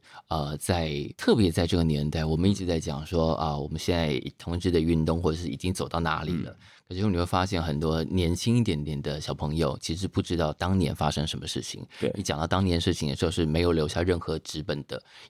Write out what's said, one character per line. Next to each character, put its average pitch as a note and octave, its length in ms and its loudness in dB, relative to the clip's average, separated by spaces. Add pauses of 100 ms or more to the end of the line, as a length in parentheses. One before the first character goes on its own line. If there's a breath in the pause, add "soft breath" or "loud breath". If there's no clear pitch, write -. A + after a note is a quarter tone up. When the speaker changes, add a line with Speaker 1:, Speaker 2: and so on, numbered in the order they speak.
(260 loud breath)
Speaker 1:
嗯。 D2+ 220 -2
Speaker 2:
呃， D2+ 80 -6
在， D#2 600 -2
特 A3 200 4
别 F#2 160 4
在 E2+ 160 2
这 F#2 80 2
个 E2+ 80 4
年 D2+ 260 2
代， D#2+ 140 0
我 D#2 100 2
们 F2+ 160 4
一 - 20 4
直 F#2+ 140 -2
在 E2+ 140 0
讲 D#2 260 -6
说， D#2+ 280 2
啊， D2+ 220 -2
我 C#2+ 120 -6
们 D#2+ 100 -6
现 F2 180 0
在 D2+ 240 0 (160)
同 E2+ 220 -4
志 F2 140 2
的 E2 80 6
运 D#2+ 240 4
动 E2 180 2
或 F2+ 80 2
者 D#2+ 80 -2
是 F2 80 -6
已 A#1+ 80 -4
经 F2+ 180 -2
走 C2+ 160 -4
到 E2+ 120 -2
哪 D#2 240 0
里 E2 80 -4 (100)
了。 - 80 -8
Speaker 1:
嗯。 - 60 -20 (320 soft breath)
Speaker 2:
可 F2+ 80 -8
是 G2+ 100 0
你 F#2+ 100 2
会 F2 80 2
发 F#2 220 2
现 F#2+ 160 0
很 D#2 160 -2
多 D#2+ 240 2
年 F2 320 2
轻 A#2 220 2
一 A#2+ 80 4
点 E2 180 0
点 D2 180 -4
的 D2 200 -6
小 C#2+ 120 -6
朋 D2 220 -4
友 D#2 260 0
其 - 140 -4
实 F#2+ 140 -4
不 - 120 0
知 F2 160 -2
道 D#2 180 0
当 F#2 220 0
年 F2+ 160 2
发 D2+ 200 0
生 D2+ 120 -2
什 - 140 -6
么 - 80 -10
事 - 140 -6
情。 - 200 -10 (200 loud breath)
Speaker 1:
对。 - 160 0
Speaker 2:
你 G2 80 -6
讲 D2+ 120 -2
到 D#2+ 80 0
当 F#2 200 2
年 F2 160 2
事 F2+ 120 2
情 D#2+ 160 -2
的 C#2 60 -2
时 E2 100 0
候 E2 60 2
是 E2+ 160 0
没 D#2 140 2
有 F2 100 4
留 D#2+ 160 2
下 E2+ 160 -2
任 F2 160 2
何 D#2+ 220 -4
纸 D2+ 240 -8
本 C#2+ 240 -4
的， C2 120 -8 (300 loud breath)